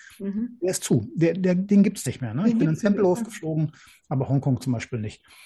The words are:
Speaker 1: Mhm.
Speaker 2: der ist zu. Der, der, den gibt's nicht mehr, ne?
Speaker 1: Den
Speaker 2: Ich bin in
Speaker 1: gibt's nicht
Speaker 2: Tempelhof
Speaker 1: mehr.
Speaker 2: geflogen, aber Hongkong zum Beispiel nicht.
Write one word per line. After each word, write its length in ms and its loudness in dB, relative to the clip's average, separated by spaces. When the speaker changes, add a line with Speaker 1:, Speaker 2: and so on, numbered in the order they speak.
Speaker 1:
Mhm. 420 -6
Speaker 2:
der 120 -2
ist 120 -6
zu. 300 2
Der, 220 2
der, 180 2
den 300 4
gibt's 240 -2
nicht 120 -6
mehr, 140 -6
ne? 100 -2
Speaker 1:
Den 40 4
Speaker 2:
Ich 60 2
bin 80 2
in 80 4
Speaker 1:
gibt's 120 -2
nicht 80 2
Speaker 2:
Tempelhof 300 2
Speaker 1:
mehr. 60 -4
Speaker 2:
geflogen, 480 -4
aber 200 -2
Hongkong 320 0
zum 140 -2
Beispiel 260 -6
nicht. 240 -10